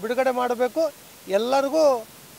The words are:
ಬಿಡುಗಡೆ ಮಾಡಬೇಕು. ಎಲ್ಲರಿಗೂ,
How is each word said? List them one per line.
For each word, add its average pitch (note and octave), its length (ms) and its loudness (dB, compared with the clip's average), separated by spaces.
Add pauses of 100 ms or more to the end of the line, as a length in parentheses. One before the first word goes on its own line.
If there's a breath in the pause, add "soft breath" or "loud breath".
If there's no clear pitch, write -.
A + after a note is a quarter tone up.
ಬಿಡುಗಡೆ B3 280 0
ಮಾಡಬೇಕು. B3 640 -2 (360)
ಎಲ್ಲರಿಗೂ, C4+ 680 2 (400)